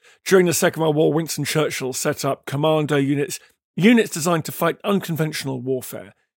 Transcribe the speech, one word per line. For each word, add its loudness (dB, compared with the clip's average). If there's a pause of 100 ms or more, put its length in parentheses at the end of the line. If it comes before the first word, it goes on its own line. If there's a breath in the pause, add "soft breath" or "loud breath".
(240 soft breath)
During 6
the 2
Second 0
World 2
War, 2
Winston -2
Churchill -2
set -4
up -4
commando 0
units, -2 (340 soft breath)
units 6
designed -2
to -10
fight -2
unconventional -4
warfare, -8 (220)